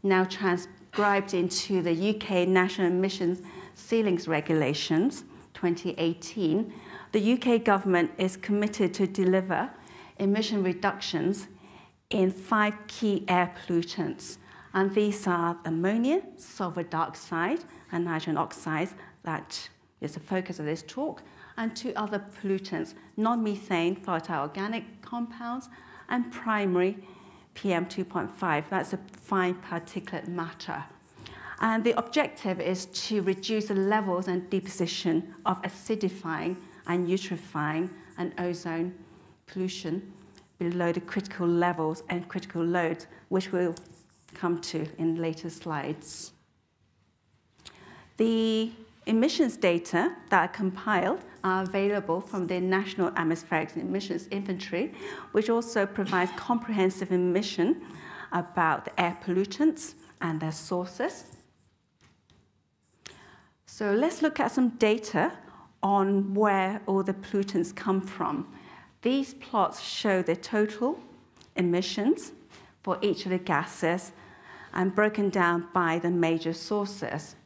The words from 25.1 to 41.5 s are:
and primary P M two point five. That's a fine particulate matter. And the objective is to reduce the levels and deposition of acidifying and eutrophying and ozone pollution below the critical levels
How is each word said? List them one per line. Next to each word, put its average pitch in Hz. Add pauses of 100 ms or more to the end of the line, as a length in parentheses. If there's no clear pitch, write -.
and 247
primary 202 (560)
P 196
M 170
two 185
point -
five. 151
That's 185
a 190 (220)
fine 180
particulate -
matter. 165 (760)
And 226
the 233
objective 233
is 185
to -
reduce 202
the 208
levels 190
and 180
deposition 175 (120)
of 185
acidifying 185 (300)
and 175
eutrophying 165 (280)
and 175
ozone 175 (540)
pollution 185 (460)
below 175
the 170
critical 185
levels 170